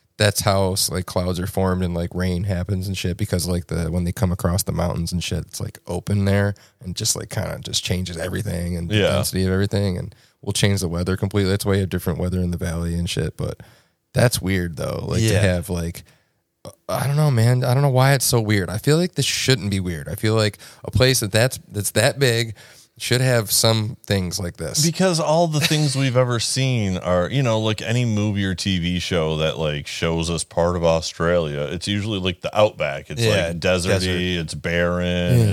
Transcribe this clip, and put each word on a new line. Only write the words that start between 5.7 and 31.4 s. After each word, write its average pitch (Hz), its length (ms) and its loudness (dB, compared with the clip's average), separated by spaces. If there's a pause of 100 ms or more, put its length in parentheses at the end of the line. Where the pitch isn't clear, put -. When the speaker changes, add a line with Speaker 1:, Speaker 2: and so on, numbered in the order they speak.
Speaker 1:
open 98 400 0
there 101 300 2 (260)
and 90 140 -8
just, - 200 -2
like, - 140 -8
kinda 85 340 -6
just - 200 -4
changes 90 340 -2
everything 87 580 -4
and 85 140 -4
the 104 60 0
Speaker 2:
Yeah. 95 160 4
Speaker 1:
density 90 340 0
of 95 60 2
everything, 98 480 0
and 85 160 -10 (260)
we'll 98 120 -8
change 101 280 2
the 90 60 -2
weather 90 280 0
completely. 98 360 0
That's 98 120 0
why 101 120 2
you 98 60 2
have 92 80 0
different 87 280 -2
weather 90 240 -2
in 90 80 0
the 87 80 -2
valley 85 380 -2
and 85 120 -2
shit, - 300 -4
but - 240 -8 (520)
that's - 280 2
weird, 90 360 0
though. 69 300 -6
Like, - 120 0
to 113 140 4
Speaker 3:
Yeah. 95 80 4
Speaker 1:
have, 90 280 2
like, 85 360 -4 (600)
uh, - 60 -14 (180)
I 113 160 -2
don't 139 120 0
know, 151 120 4
man. 123 340 4
I 127 120 2
don't 143 80 4
know 143 60 4
why 131 240 4
it's 131 120 2
so 120 160 4
weird. 104 300 2
I 101 80 -4
feel 151 180 4
like 180 160 0
this - 140 0
shouldn't - 420 0
be 98 100 0
weird. 82 300 -6
I 78 60 -6
feel 110 180 0
like 107 240 2 (260)
a - 60 -8
place 127 300 4
that 104 120 -2
that's, 113 280 2 (120)
that's 101 200 -4
that 127 260 2
big 117 380 0 (440)
should 123 220 0
have 120 300 2
some 113 440 2 (120)
things 92 320 0
like 87 180 -6
this. 82 260 -2
Speaker 2:
Because 170 360 2
all 160 280 2
the 151 120 0
things 151 360 2
we've 135 220 2
ever 123 220 2
seen 117 580 0
are, 87 320 0
you 135 140 0
know, 113 160 2
like, 110 220 0
any 120 240 0
movie 104 380 0
or 95 120 0
T 92 240 0
V 87 200 0
show 80 380 0
that, 78 220 -2
like, 73 260 -2
shows 82 460 -2
us 80 120 -4
part 87 320 0
of 85 80 -2
Australia, 82 800 0 (100)